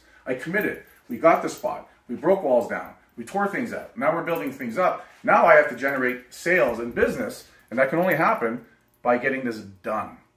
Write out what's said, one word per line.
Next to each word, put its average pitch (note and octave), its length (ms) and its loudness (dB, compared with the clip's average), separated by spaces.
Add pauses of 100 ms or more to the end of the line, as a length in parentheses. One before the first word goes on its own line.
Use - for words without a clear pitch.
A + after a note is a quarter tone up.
(240)
I C3+ 80 -6
committed. E3 500 -4 (280)
We A#3+ 80 -6
got - 240 4
the - 80 -4
spot. - 400 -8 (180)
We B2 60 -8
broke F#3 280 2
walls A#2+ 280 2
down. F2+ 240 -8 (240)
We A#2 60 -12
tore G3+ 220 -2
things C3 280 -6
up. - 240 -12
Now D3+ 160 0
we're D#3+ 100 -4
building D3 260 -4
things B2 280 -8
up. F3+ 260 0 (180)
Now G3 220 6
I E3 120 8
have D3 120 6
to B2+ 80 -8
generate B2+ 560 -2
sales D3 460 2
and A#2+ 160 -6
business, D3+ 540 -2 (200)
and A#2 100 -4
that C3+ 120 2
can D#3+ 80 0
only F3+ 160 2
happen D3 500 0 (380)
by B2 160 2
getting C3 260 -2
this A2+ 140 -4
done. G2 580 -8 (200)